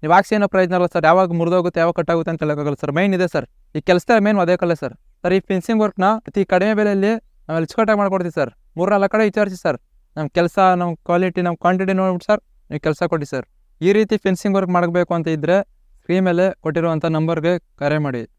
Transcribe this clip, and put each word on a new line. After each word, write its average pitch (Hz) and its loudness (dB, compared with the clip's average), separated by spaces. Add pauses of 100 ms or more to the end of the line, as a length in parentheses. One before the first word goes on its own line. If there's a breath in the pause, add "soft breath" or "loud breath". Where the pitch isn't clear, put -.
ನೀವು 156 0
ಹಾಕ್ಸಿ 202 4
ಏನೋ 208 2
ಪ್ರಯೋಜನ 185 0
ಇಲ್ಲ 180 2
ಸರ್. 165 -2
ಯಾವಾಗ 175 4
ಮುರಿದೋಗುತ್ತೆ, 170 0
ಯಾವಾಗ 165 0
ಕಟ್ 165 -4
ಆಗುತ್ತೆ 165 -2
ಅಂತ 165 -6
ಹೇಳೋಕ್ಕಾಗಲ್ಲ 147 -4
ಸರ್. 143 -6
ಮೇನ್ 190 0
ಇದೆ 180 0
ಸರ್. - -4 (280)
ಈ 160 -4
ಕೆಲ್ಸದ 185 2
ಮೇನ್ 208 2
ಅದೇ 175 2
ಕಲ್ಲೇ 170 0
ಸರ್. 139 -10 (240)
ಸರ್, 180 -2
ಈ 190 2
ಫೆನ್ಸಿಂಗ್ 208 -2
ವರ್ಕ್‌ನ 196 -2 (220)
ಅತಿ - -2
ಕಡಿಮೆ 190 0
ಬೆಲೆಯಲ್ಲಿ 208 0 (300)
ನಾವು 165 -4
ಅಚ್ಚುಕಟ್ಟಾಗಿ 214 0
ಮಾಡ್ಕೊಡ್ತೀವಿ 185 -2
ಸರ್. 135 -2 (260)
ಮೂರ್ನಾಲ್ಕು 196 2
ಕಡೆ 220 2
ವಿಚಾರಿಸಿ 202 0
ಸರ್. 160 -4 (380)
ನಮ್ 156 -6
ಕೆಲ್ಸ, 170 0 (180)
ನಮ್ 175 -4
ಕ್ವಾಲಿಟಿ, 180 -2
ನಮ್ 170 -2
ಕ್ವಾಂಟಿಟಿ 185 0
ನೋಡ್ಬಿಟ್ಟು 185 -2
ಸರ್ 214 2 (300)
ನೀವು 147 -6
ಕೆಲ್ಸ 156 -2
ಕೊಡಿ 156 -2
ಸರ್. 127 -8 (360)
ಈ 175 2
ರೀತಿ 214 2
ಫೆನ್ಸಿಂಗ್ 196 0
ವರ್ಕ್ 190 -2
ಮಾಡ್ಬೇಕು 175 0
ಅಂತ 165 -2
ಇದ್ರೆ 160 0 (360)
ಸ್ಕ್ರೀನ್ 185 -2
ಮೇಲೆ 185 2 (100)
ಕೊಟ್ಟಿರುವಂಥ 160 -2
ನಂಬರ್ಗೆ 160 0 (200)
ಕರೆ 147 -2
ಮಾಡಿ. 135 -4 (160)